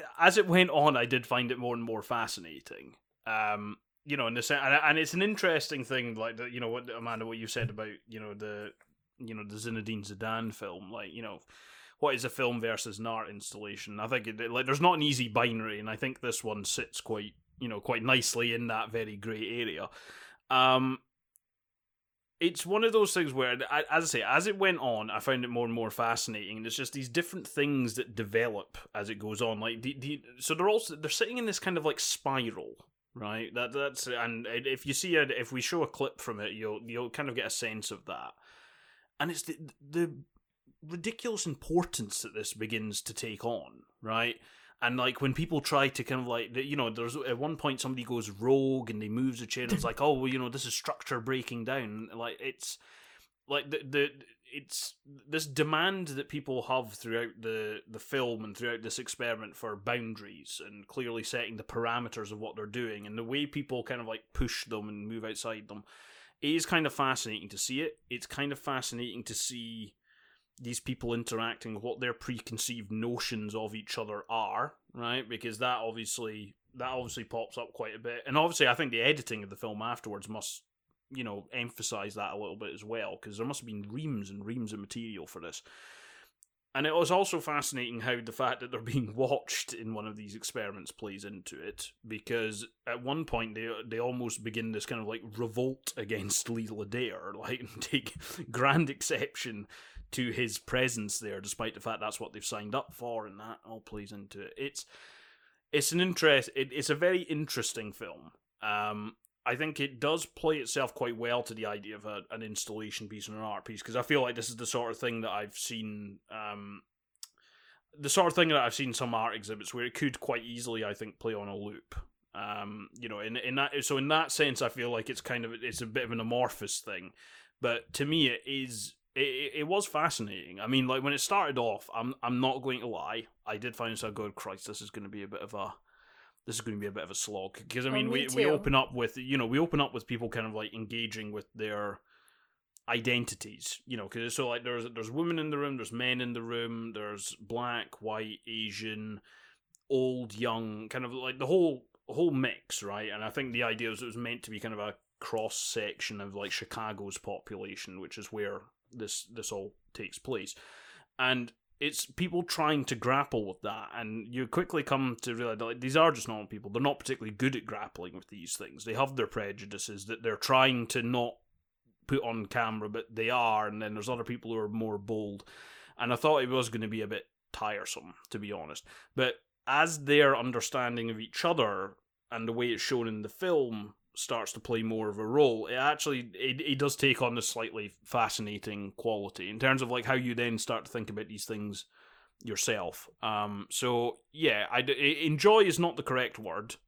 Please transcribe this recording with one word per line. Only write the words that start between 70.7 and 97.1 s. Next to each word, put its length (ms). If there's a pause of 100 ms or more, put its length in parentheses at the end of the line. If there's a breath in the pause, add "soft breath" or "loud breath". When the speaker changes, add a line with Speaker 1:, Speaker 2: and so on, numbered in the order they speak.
Speaker 1:
people 340
interacting, 680
what 180
their 140
preconceived 760
notions 640
of 220
each 220
other 320
are, 460 (180)
right? 340
Because 300
that 220
obviously, 760 (200)
that 120
obviously 380
pops 320
up 160
quite 200
a 60
bit. 260
And 120
obviously, 280
I 80
think 180
the 100
editing 420
of 60
the 80
film 240
afterwards 480
must, 340 (500)
you 120
know, 260
emphasize 640
that 160
a 60
little 180
bit 180
as 120
well, 320
'cause 180
there 100
must 140
have 80
been 240
reams 380
and 160
reams 260
of 80
material 480
for 140
this. 200 (1120 loud breath)
And 140
it 80
was 160
also 300
fascinating 580
how 220
the 100
fact 300
that 100
they're 80
being 340
<laughs> 20
watched 580
in 200
one 140
of 80
these 200
experiments 560
plays 340
into 360
it, 300 (160)
because 580 (220)
at 160
one 220
point 300
they, 120 (180)
they 140
almost 420
begin 300
this 140
kind 160
of, 60
like, 140 (160)
revolt 600
against 500
Leela 420
Dare, 440